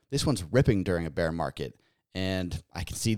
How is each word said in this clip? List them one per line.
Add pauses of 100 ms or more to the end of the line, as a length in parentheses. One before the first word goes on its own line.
(120)
this
one's
ripping
during
a
bear
market. (380)
And (100)
I
can
see